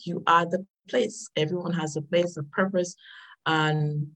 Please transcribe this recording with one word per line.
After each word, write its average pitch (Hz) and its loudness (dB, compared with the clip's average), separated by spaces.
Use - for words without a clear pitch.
you 175 -6
are 170 6
the 185 -4
place. - -2
Everyone 175 -2
has 156 -4
a 151 -4
place, 175 0
a 147 -6
purpose, 185 -2
and 151 2